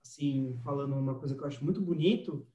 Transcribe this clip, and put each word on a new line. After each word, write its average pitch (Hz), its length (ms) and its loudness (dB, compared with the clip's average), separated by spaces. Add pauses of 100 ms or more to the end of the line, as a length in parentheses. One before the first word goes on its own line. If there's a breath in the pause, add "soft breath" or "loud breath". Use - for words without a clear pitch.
assim, 135 600 0
falando 139 320 -2
uma 135 200 0
coisa 139 200 -4
que - 60 -10
eu 147 60 -4
acho 143 180 -6
muito 190 160 2
bonito 165 720 2